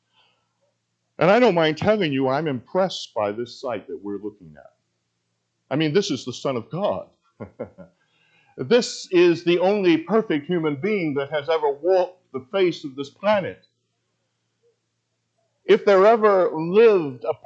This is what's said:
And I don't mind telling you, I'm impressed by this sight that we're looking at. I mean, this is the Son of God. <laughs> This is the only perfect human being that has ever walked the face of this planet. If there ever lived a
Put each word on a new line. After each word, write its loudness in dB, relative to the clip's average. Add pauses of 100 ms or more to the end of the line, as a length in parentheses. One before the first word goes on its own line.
(1160)
And 2
I 4
don't 4
mind 0
telling 0
you, 0
I'm -2
impressed -4
by -2
this -10
sight -8
that -14
we're -10
looking -16
at. -20 (1000)
I -4
mean, -2
this -2
is -8
the -10
Son -6
of -10
God. -6 (320)
<laughs> -16 (1080)
This -2
is 4
the 0
only 2
perfect -2
human -2
being -4
that -4
has -6
ever 0
walked -2
the -10
face 0
of -12
this -10
planet. -4 (2000)
If 2
there 6
ever 4
lived 2
a -6 (100)